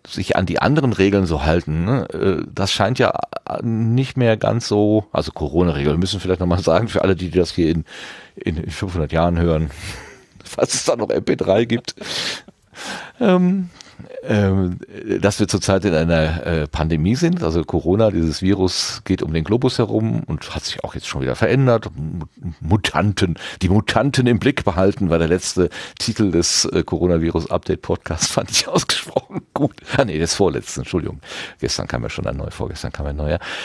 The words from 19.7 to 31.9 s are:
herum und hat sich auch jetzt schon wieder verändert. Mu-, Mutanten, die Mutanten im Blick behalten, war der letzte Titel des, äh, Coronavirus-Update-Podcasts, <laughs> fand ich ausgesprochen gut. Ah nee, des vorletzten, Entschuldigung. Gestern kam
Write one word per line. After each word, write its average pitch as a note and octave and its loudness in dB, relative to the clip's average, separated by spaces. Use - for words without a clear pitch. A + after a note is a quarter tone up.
herum A2 0
und - -8
hat - -8
sich - -10
auch - -10
jetzt - -10
schon - -6
wieder C2 -2
verändert. A#2+ 2
Mu-, D#2+ -6
Mutanten, F#2 2
die F#2 2
Mutanten A#2 2
im A#2+ 4
Blick - 2
behalten, F#2+ 2
war E2 4
der E2 2
letzte F2+ 0
Titel G#2+ 0
des, E2 2
äh, E2+ 0
Coronavirus-Update-Podcasts, E2 -2
<laughs> - -4
fand - -2
ich - -2
ausgesprochen - -4
gut. C#3 -2
Ah C#3 4
nee, E2+ -4
des E2 0
vorletzten, C#2+ 0
Entschuldigung. - -4
Gestern - -4
kam A#1+ -4